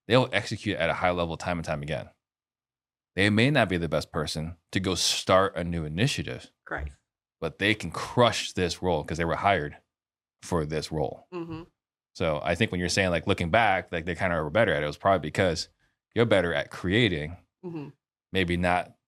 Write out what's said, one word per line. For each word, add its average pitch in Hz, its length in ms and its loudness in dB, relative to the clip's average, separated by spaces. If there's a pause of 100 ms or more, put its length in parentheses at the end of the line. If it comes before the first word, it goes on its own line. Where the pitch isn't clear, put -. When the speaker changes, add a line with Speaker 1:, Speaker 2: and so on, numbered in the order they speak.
Speaker 1:
They'll 120 260 4
execute 101 460 -4
at 82 120 2
a 76 40 0
high 92 160 2
level 85 260 -2
time 87 220 -4
and 78 60 -8
time 76 180 -6
again. 71 260 -6 (1080)
They 98 140 4
may 113 200 4
not 123 180 4
be 90 100 0
the 85 100 -2
best 76 240 -2
person 80 440 -6 (160)
to 101 80 0
go 92 140 0
start - 640 2
a 90 80 -4
new 85 200 -4
initiative, 78 680 -4 (120)
Speaker 2:
Correct. 73 320 -10 (440)
Speaker 1:
but 80 180 -6
they 104 160 2
can 90 160 -6
crush - 600 0
this 87 300 -2
role 85 200 0
'cause 76 160 -6
they 85 60 0
were 80 120 0
hired 82 400 0 (680)
for 82 220 -2
this 76 280 -6
role. 76 420 -6
Speaker 2:
Mm-hmm. 165 280 -10 (520)
Speaker 1:
So 78 300 -2
I 85 100 0
think 110 160 2
when 92 100 -4
you're 87 80 0
saying, 95 220 2
like, 82 160 0
looking 90 240 0
back, 98 420 2
like, 82 120 -4
they 85 100 -4
kinda 87 280 0
were 76 80 -4
better 101 220 4
at 73 100 0
it, - 20 -2
it 73 40 -2
was 76 80 -8
probably 95 300 2
because 85 420 0 (460)
you're 113 120 4
better 92 280 4
at 71 160 -2
creating, 90 680 0 (280)
Speaker 2:
Mm-hmm. 165 240 -12 (440)
Speaker 1:
maybe 87 240 0
not 87 360 0 (160)